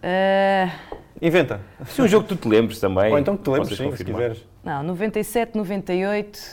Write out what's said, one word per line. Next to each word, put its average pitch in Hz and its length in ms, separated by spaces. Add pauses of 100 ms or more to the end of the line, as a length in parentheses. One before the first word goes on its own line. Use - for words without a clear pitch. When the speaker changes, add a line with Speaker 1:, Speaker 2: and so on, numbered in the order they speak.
Speaker 1:
Eh, 190 680 (520)
Speaker 2:
Inventa. 156 380 (260)
Speaker 3:
Se - 140
é 269 60
um - 20
jogo 202 180
que 190 100
tu 165 60
te - 60
lembres 110 320
também, 98 320
Speaker 2:
Ou 101 80
então 196 160
que - 80
te 143 60
lembres, 135 200
Speaker 3:
possas 101 80
Speaker 2:
sim, 135 140
se 127 120
Speaker 3:
confirmar. 117 260
Speaker 2:
quiseres. - 180 (160)
Speaker 1:
Não, 143 180
noventa 185 380
e 208 40
sete, 226 340
noventa 196 360
e 185 120
oito 208 340 (140)